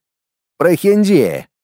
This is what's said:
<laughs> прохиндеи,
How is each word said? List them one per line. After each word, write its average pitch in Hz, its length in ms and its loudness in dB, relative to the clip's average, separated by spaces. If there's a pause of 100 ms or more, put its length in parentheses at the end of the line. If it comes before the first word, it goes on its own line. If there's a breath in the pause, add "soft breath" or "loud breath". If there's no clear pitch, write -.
(180)
<laughs> - 400 -20
прохиндеи, 175 920 0 (160)